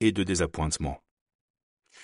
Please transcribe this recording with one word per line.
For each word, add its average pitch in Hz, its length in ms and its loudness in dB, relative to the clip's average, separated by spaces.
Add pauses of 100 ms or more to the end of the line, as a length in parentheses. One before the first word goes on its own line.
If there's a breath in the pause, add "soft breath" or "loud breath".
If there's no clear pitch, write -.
et 110 120 4
de 95 100 0
désappointement. 80 800 -2 (1000 soft breath)